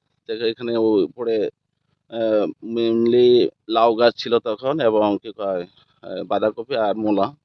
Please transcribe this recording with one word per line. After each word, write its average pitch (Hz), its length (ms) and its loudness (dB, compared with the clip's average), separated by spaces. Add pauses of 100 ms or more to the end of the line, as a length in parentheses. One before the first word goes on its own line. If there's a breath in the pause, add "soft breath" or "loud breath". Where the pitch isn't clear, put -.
(280)
যে 113 220 -4
এখানে 117 260 -6
ও-, 110 280 2
উপরে, 113 460 -4 (580)
আহ, 110 380 -2 (180)
mainly 117 840 2 (200)
লাউ 113 260 2
গাছ 117 220 2
ছিল 117 220 -2
তখন 127 420 -4
এবং 107 420 2
কি 110 100 -14
কয়, 95 300 -4
আহ, 92 600 -14
বাঁধাকপি 107 520 -2
আর 107 180 0
মূলা 107 400 0 (100)